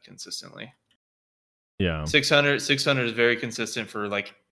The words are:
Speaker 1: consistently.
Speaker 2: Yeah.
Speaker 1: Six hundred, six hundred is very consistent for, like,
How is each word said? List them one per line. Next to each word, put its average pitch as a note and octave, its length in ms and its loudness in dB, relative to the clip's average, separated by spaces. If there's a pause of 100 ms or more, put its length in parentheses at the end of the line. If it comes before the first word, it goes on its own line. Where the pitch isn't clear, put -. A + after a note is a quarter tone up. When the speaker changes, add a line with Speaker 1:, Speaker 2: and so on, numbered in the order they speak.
Speaker 1:
consistently. - 680 -14 (1040)
Speaker 2:
Yeah. D#2+ 280 0
Speaker 1:
Six C3+ 240 2
hundred, C#3+ 320 4
six C#3+ 200 2
hundred C3+ 260 2
is A2+ 40 -4
very A#2 240 4
consistent A2+ 540 -6
for, G#2 180 -4
like, G2+ 260 -4 (160)